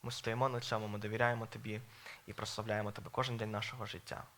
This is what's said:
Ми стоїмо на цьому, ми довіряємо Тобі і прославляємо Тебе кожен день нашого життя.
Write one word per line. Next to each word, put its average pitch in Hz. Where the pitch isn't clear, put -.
Ми 120
стоїмо 120
на 120
цьому, 110
ми 104
довіряємо 113
Тобі 110
і 104
прославляємо 107
Тебе -
кожен 127
день 107
нашого 104
життя. -